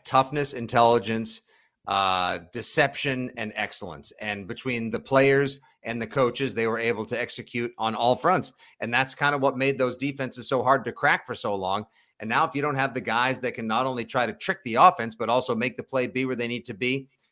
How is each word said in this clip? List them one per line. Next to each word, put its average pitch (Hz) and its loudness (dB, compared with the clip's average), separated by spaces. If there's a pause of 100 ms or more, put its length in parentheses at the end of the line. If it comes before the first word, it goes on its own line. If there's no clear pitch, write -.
Toughness, 139 2
intelligence, 113 2 (460)
uh, 92 2 (140)
deception, 131 -2
and 110 -8
excellence. 92 -8
And 101 -8
between 113 -6
the 113 -4
players 139 4 (240)
and 113 -4
the 110 -6
coaches, 123 0
they 113 0
were 113 -2
able 113 -2
to 117 -4
execute 120 -6
on 110 0
all 120 4
fronts. 160 2 (260)
And 117 -4
that's 135 2
kind 143 0
of 139 -4
what 135 2
made 135 0
those 123 0
defenses 131 -6
so 127 0
hard 127 2
to 117 -4
crack 160 0
for 117 -8
so 107 -4
long. 98 -2 (360)
And 107 -6
now 139 2
if 156 -4
you 143 -2
don't 147 -2
have 135 0
the 123 -4
guys 120 0
that 123 -2
can 113 -6
not 117 0
only 123 -4
try 123 0
to 110 -2
trick - -6
the 113 -4
offense, 123 6
but 110 -2
also 123 2
make 117 -2
the - -8
play 127 -2
be 123 -2
where 127 -2
they 120 -2
need 120 -6
to 120 -8
be, 127 -2 (220)